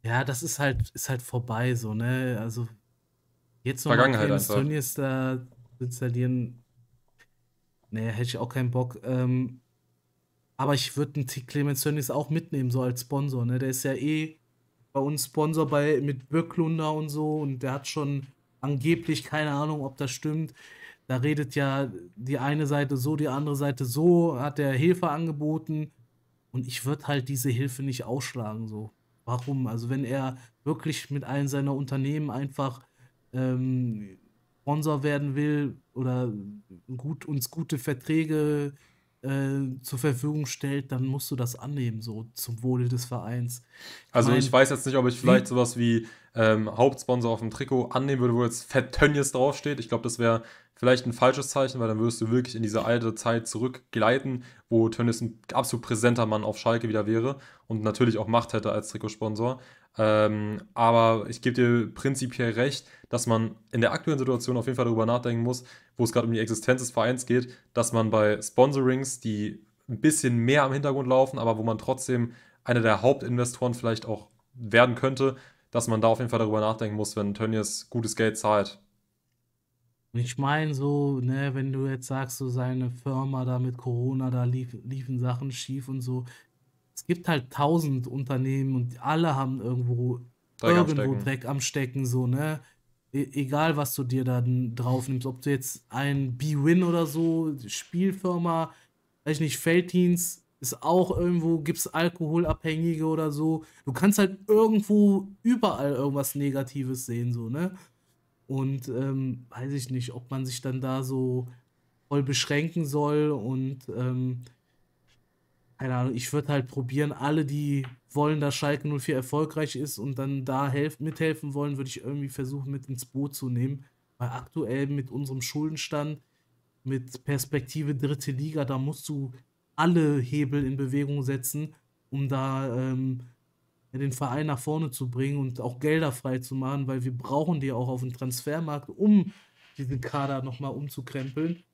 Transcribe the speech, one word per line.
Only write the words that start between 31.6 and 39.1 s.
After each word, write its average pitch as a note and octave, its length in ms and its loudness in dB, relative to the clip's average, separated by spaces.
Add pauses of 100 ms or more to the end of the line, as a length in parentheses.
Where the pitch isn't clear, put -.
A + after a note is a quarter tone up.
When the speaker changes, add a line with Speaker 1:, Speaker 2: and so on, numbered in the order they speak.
Speaker 1:
Unternehmen C#3 560 -2
einfach, B2+ 560 -4 (460)
ähm, B2+ 840 -2 (440)
Sponsor D3 400 0
werden C#3+ 320 0
will D3 440 0 (160)
oder B2+ 380 -2 (640)
gut, D3 300 -8
uns C#3 240 -4
gute E3 280 -6
Verträge, D3+ 960 0 (480)